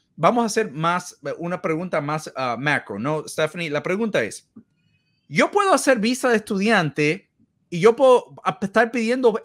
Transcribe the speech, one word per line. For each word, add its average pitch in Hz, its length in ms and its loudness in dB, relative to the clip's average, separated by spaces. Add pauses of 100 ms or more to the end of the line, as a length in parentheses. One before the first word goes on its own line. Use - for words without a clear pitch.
(180)
Vamos 214 260 2
a 226 40 0
hacer 214 240 -2
más, 165 460 -4 (200)
una 175 240 -6
pregunta 160 400 -4
más, 151 340 -6
ah, 123 240 -4
macro, 127 400 -2
¿no, 151 260 -4
Stephanie? 165 440 -4
La 143 120 -2
pregunta 185 420 -2
es, - 280 -10 (800)
¿yo 202 220 2
puedo 392 220 2
hacer 269 240 4
visa 240 300 -2
de 240 80 4
estudiante 190 960 0 (420)
Y 175 60 -4
yo 226 160 6
puedo 247 480 4
a-, - 180 -4
estar 226 300 2
pidiendo 233 540 2